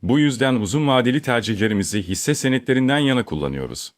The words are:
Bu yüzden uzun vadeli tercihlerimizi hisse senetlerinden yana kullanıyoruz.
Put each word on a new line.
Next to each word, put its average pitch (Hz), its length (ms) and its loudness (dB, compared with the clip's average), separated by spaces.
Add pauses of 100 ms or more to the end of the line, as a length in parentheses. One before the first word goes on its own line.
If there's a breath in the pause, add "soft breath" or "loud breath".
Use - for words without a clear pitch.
Bu 117 180 2
yüzden 131 360 2
uzun 120 320 0
vadeli 127 340 2
tercihlerimizi 107 800 0
hisse 95 320 -2
senetlerinden 131 640 0
yana 131 260 0
kullanıyoruz. 67 720 -6